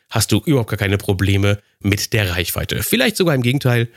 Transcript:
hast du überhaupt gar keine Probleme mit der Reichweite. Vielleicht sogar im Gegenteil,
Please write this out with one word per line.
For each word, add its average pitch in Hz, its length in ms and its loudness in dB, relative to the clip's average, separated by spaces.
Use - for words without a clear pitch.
hast - 220 -2
du - 120 2
überhaupt 131 260 0
gar 107 80 -4
keine 101 200 0
Probleme 101 640 0
mit 101 320 -2
der 101 200 0
Reichweite. - 500 -4
Vielleicht 240 340 0
sogar 165 180 2
im 127 80 0
Gegenteil, 120 540 0